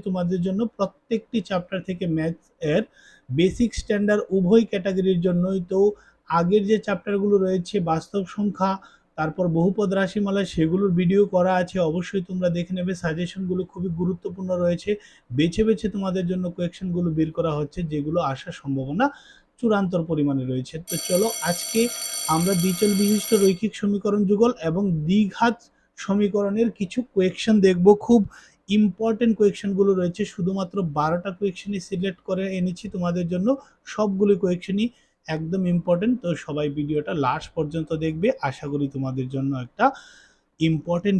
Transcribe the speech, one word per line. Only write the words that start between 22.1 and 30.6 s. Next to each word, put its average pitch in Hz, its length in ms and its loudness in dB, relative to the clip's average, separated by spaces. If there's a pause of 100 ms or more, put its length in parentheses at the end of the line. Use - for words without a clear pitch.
আমরা 180 260 2
দ্বিচল 190 300 2 (100)
বিশিষ্ট 208 280 2 (140)
রৈখিক 196 360 2
সমীকরণ 202 500 0
যুগল 220 220 4 (180)
এবং 185 140 0 (240)
দ্বিঘাত 214 500 2 (400)
সমীকরণের 202 720 0 (100)
কিছু 196 200 -6 (140)
কোয়েকশন 190 420 2 (100)
দেখব। 185 220 4 (180)
খুব 233 160 6 (580)
ইম্পর্টেন্ট 220 600 2
কোয়েকশনগুলো 196 600 2
রয়েছে, 175 220 -2 (120)
শুধুমাত্র 190 420 -4 (220)